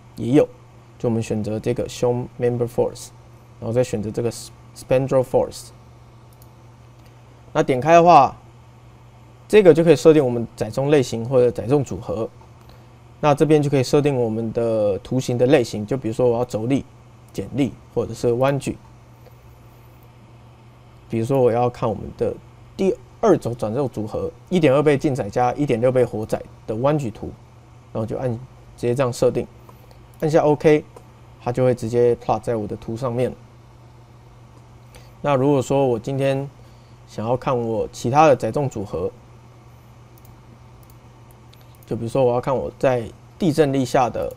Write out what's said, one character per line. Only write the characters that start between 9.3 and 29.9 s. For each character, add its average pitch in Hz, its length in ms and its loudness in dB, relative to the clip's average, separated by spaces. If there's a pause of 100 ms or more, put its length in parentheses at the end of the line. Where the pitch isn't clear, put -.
这 214 160 6
个 175 100 10
就 165 120 2
可 165 80 6
以 139 40 6
设 165 160 6
定 151 120 4
我 123 40 0
们 120 180 -2 (100)
载 113 120 -4
重 135 220 -2
类 151 100 4
型 113 240 -4
或 131 140 0
者 123 120 4
载 98 160 -6
重 139 180 0
组 90 140 -8
合。 - 300 -6 (920)
那 147 140 2
这 156 120 2
边 151 160 4
就 143 60 -2
可 143 80 0
以 131 60 2
设 147 180 2
定 139 140 0
我 123 140 0
们 110 240 -4
的 110 460 0
图 - 200 -6
形 127 200 -2
的 123 80 4
类 135 160 4
型， 107 240 -6
就 139 100 -4
比 131 100 -10
如 110 80 -4
说 127 140 0
我 117 100 0
要 127 60 -4
轴 110 220 -6
力， 131 180 -2 (480)
剪 98 240 -10
力 127 160 -2 (220)
或 113 120 -2
者 110 80 -12
是 120 200 -2
弯 135 240 0
举。 - 180 -6 (2250)
比 113 80 -4
如 113 60 -2
说 135 160 0
我 123 100 4
要 120 200 0
看 - 180 -4
我 104 60 -4
们 - 100 -10 (120)
的 - 180 -4 (420)
第 190 180 0 (260)
二 202 160 4
轴 117 180 -6
转 107 180 -6
肉 131 160 -4
组 107 180 -8
合， 85 240 -8 (180)
一 180 120 0
点 147 120 4
二 143 100 4
倍 143 140 4
竞 135 180 -2
载 113 140 -6
加 123 260 0
一 147 100 -2
点 123 160 0
六 127 100 2
倍 127 140 2
活 110 200 -4
载 - 160 -4 (260)
的 113 100 -6
弯 139 220 0
举 131 120 -6
图， 80 220 -12 (600)
然 110 80 -6
后 110 60 -4
就 113 120 -6
按， 127 140 -4
直 - 540 -12
接 120 80 0
这 139 80 -2
样 120 100 -2
设 123 180 0
定， 120 160 -4 (760)